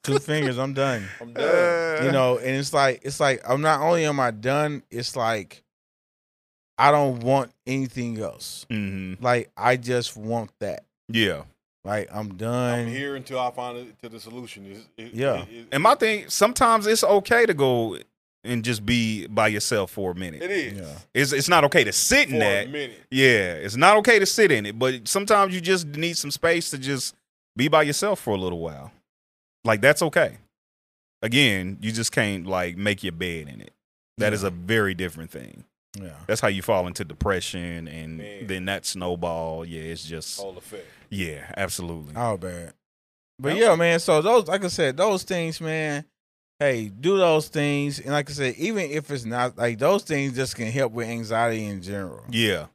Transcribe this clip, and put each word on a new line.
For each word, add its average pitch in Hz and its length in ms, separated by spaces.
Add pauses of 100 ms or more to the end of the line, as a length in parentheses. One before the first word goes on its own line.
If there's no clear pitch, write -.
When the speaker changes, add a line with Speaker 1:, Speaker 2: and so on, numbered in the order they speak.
Speaker 1:
Two 139 160
fingers, 143 400
I'm 135 160
done. 131 320 (140)
Speaker 2:
I'm 120 120
done. 123 120
Speaker 3:
Uh, 165 600
Speaker 1:
You 143 80
know, 127 260
and 131 180
it's 139 160
like, 139 320
it's 139 160
like, 135 260
I'm 135 140
not 156 200
only 165 260
am 143 120
I 123 120
done, 135 600
it's 117 240
like, 113 480 (1160)
I 139 120
don't 139 300
want 127 320 (140)
anything 127 520
else. - 520
Speaker 3:
Mm-hmm. 98 520
Speaker 1:
Like, 123 340
I 123 200
just 120 400
want 110 340 (100)
that. 98 240 (240)
Speaker 3:
Yeah. 101 340 (420)
Speaker 1:
Like, 101 280
I'm 104 240
done. 120 440
Speaker 2:
I'm 117 60
here 139 300
until 131 240
I 123 100
find 123 280
it, 117 220
till 117 100
the 113 100
solution 113 460
is. 101 180 (120)
It, 113 180
Speaker 1:
Yeah. 117 280
Speaker 2:
it, 90 80
it, 117 220
Speaker 3:
And 139 100
my 233 140
thing, 220 320
sometimes 220 580
it's 220 160
okay 214 440
to 185 80
go 123 420 (480)
and 117 200
just 110 220
be 113 400
by 107 220
yourself 104 420
for 92 220
a - 20
minute. 87 280
Speaker 2:
It 180 80
is. 131 280
Speaker 1:
Yeah. 78 160 (200)
Speaker 3:
It's, 135 180
it's 139 160
not 165 160
okay 143 200
to 101 80
sit 269 360
in 135 40
Speaker 2:
For 123 40
a 113 40
Speaker 3:
that. 101 300
Speaker 2:
minute. 139 300 (100)
Speaker 3:
Yeah, 120 440
it's 98 220
not 185 220
okay 220 220
to 190 60
sit 196 260
in 107 140
it, 107 120
but 127 300
sometimes 196 460
you 185 60
just 170 260
need 160 300
some 143 140
space 170 400
to 143 80
just 131 380 (400)
be 127 120
by 156 140
yourself 175 380
for 110 140
a 95 40
little 90 220
while. 73 320 (720)
Like, 110 160
that's 147 220
okay. 156 360 (840)
Again, 104 580
you 107 100
just 113 220
can't, 101 340
like, 90 300
make 101 260
your 90 100
bed 82 360
in 58 120
it. - 120 (460)
That 104 140
is 104 100
Speaker 1:
Yeah. 98 60
Speaker 3:
a - 20
very 95 440
different 80 360
thing. 58 340 (340)
Speaker 1:
Yeah. 92 120 (160)
Speaker 3:
That's 107 140
how 117 80
you 98 140
fall 92 240
into 90 180
depression, 87 840
and 80 300
Speaker 2:
Man. 101 280
Speaker 3:
then 92 200
that 98 180
snowball. 85 800
Yeah, 82 180
it's 80 220
just 78 340
Speaker 2:
Whole 98 200
effect. 95 260 (260)
Speaker 3:
Yeah, 80 460
absolutely. 85 580
Speaker 1:
Oh, 113 220
bad. 87 380 (640)
But 143 160
Speaker 3:
That - 40
Speaker 1:
yeah, 226 120
Speaker 3:
was 160 80
Speaker 1:
man. 170 200
So 156 220
those, 208 260
like 190 160
I 180 60
said, 143 300
those 190 240
things, 165 380
man. 156 440 (560)
Hey, 123 280
do 139 280
those 160 320
things, 143 520
and 131 100
like 147 180
I 147 60
said, 135 240
even 180 320
if 147 200
it's 131 140
not, 123 320
like, 117 220
those 170 240
things 139 340
just 131 200
can 117 140
help 127 220
with 117 160
anxiety 113 560
in 101 180
general. 90 460
Speaker 3:
Yeah. 101 460